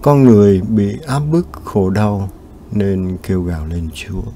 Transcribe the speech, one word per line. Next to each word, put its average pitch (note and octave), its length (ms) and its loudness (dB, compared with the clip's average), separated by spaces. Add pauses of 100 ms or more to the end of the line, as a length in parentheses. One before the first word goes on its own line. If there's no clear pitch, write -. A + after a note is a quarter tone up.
Con C#3+ 220 4
người G#2 380 6
bị G#2 460 -2
áp C3+ 120 -2
bức, D#3 280 -2 (160)
khổ G2 260 -2
đau G2+ 400 -2 (420)
nên F#2+ 520 -4
kêu F#2 200 -2
gào E2+ 220 -6
lên E2 280 -8
Chúa F#2 280 -12 (140)